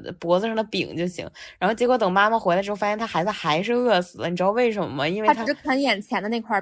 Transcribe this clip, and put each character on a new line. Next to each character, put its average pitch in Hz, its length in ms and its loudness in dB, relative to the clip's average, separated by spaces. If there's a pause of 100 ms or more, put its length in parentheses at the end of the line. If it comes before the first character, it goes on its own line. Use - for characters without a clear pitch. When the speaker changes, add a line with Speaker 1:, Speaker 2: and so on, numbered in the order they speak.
(200)
Speaker 1:
脖 170 180 2
子 208 100 -2
上 226 80 -4
的 220 100 2
饼 151 320 -4
就 175 100 -2
行。” 135 180 -8 (320)
然 185 120 2
后 226 40 2
结 240 140 2
果 254 100 4
等 202 140 2
妈 196 180 6
妈 226 80 2
回 185 200 2
来 196 40 2
之 196 80 -6
后， 208 60 -4
发 202 140 -2
现 208 100 -2
他 226 80 -4
孩 170 160 -2
子 208 80 0
还 165 320 0
是 226 80 -2
饿 240 300 4
死 - 180 -10
了。 147 100 -2
你 175 60 -2
知 175 80 0
道 190 60 4
为 240 200 2
什 208 120 -2
么 151 80 -4
吗？ 135 180 -2
因 196 140 -2
为 214 80 0
他 - 40 4
Speaker 2:
他 220 120 -4
只 285 80 0
啃 269 260 -2
眼 226 220 0
前 202 200 -4
的 202 60 -4
那 226 140 -2
块 220 200 -2